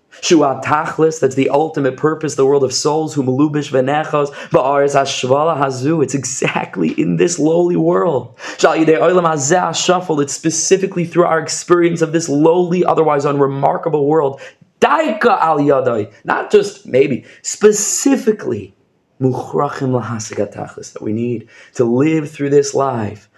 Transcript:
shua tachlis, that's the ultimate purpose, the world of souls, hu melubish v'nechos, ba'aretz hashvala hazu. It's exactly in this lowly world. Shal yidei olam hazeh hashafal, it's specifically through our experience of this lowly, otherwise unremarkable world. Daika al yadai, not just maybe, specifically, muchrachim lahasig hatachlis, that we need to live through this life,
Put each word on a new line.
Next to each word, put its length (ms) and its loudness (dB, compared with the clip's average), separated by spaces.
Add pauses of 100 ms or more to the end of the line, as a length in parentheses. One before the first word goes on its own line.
(220)
shua 420 2
tachlis, 560 0
that's 140 0
the 160 0
ultimate 480 0
purpose, 380 -4
the 100 4
world 180 2
of 80 -2
souls, 400 -2
hu 100 -2
melubish 480 0
v'nechos, 600 0 (180)
ba'aretz 460 2
hashvala 640 0
hazu. 440 -2
It's 120 0
exactly 800 -4
in 260 -2
this 200 0
lowly 380 2
world. 580 0 (220)
Shal 160 2
yidei 260 4
olam 320 4
hazeh 380 0
hashafal, 540 0
it's 100 -6
specifically 720 -2
through 220 2
our 120 2
experience 600 0
of 120 0
this 180 -2
lowly, 560 2
otherwise 400 2
unremarkable 800 0
world. 340 0 (400)
Daika 640 2
al 160 2
yadai, 520 0 (140)
not 260 -4
just 360 2
maybe, 400 0 (160)
specifically, 1300 0 (460)
muchrachim 800 -2
lahasig 380 -8 (100)
hatachlis, 460 -14
that 80 -18
we 140 -6
need 340 -6 (240)
to 120 0
live 460 0
through 200 -6
this 240 2
life, 640 -4